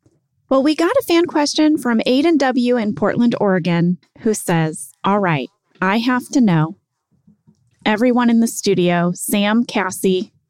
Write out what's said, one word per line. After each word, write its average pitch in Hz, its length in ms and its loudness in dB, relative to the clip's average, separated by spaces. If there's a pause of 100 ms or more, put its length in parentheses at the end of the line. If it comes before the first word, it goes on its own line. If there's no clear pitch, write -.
(480)
Well, 269 140 2
we 302 140 2
got 339 200 0
a 523 120 2
fan 339 180 2
question 302 520 2
from 233 280 -2
Aiden 285 320 2
W. 247 380 0
in 214 180 -2
Portland, 240 460 0
Oregon, 175 580 0 (220)
who 220 140 0
says, 165 580 -4 (100)
"All 196 160 0
right, 165 300 -2 (340)
I 190 160 0
have 240 300 -2
to 285 120 0
know. 165 360 2 (1080)
Everyone 233 460 2
in 233 100 2
the 226 60 2
studio, 175 680 0
Sam, 208 500 -2
Cassie, 185 680 -4 (180)